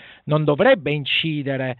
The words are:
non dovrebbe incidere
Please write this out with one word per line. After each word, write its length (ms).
non 200
dovrebbe 480
incidere 880